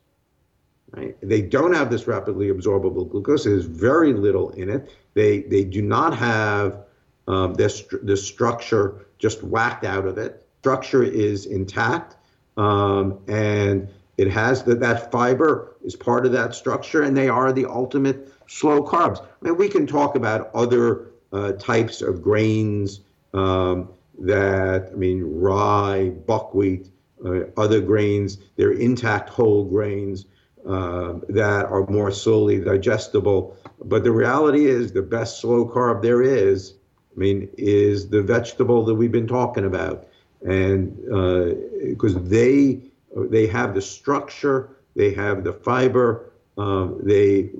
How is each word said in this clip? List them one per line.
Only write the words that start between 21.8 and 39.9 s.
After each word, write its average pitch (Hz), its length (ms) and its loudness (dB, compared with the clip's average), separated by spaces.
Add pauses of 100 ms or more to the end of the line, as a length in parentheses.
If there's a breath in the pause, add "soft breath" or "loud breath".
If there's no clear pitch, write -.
of 90 220 -4
grains, 104 800 0 (320)
um, 92 560 0 (320)
that, 95 720 0
I - 20 -16
mean, 92 300 0
rye, 98 840 0 (180)
buckwheat, 98 600 -2 (360)
uh, 92 140 -2 (160)
other 107 240 2
grains, 101 580 0 (160 soft breath)
they're - 160 2
intact 117 580 0
whole 104 360 2
grains, 98 600 -4 (380)
um, 87 640 -6
that 101 380 0
are 95 220 0
more 101 240 0
slowly 104 480 2
digestible. 95 960 0 (280 loud breath)
But 107 200 0
the 120 80 4
reality 139 540 4
is 120 260 2
the 98 100 0
best 113 380 -4
slow 117 280 2
carb 117 340 0
there 120 200 4
is, 98 520 2 (400)
I - 40 -16
mean, 98 300 0 (100)
is 101 500 2
the 104 140 2
vegetable 117 640 0
that 113 100 2
we've 117 160 2
been 113 160 0
talking 120 380 -2
about. 87 420 -4 (420 soft breath)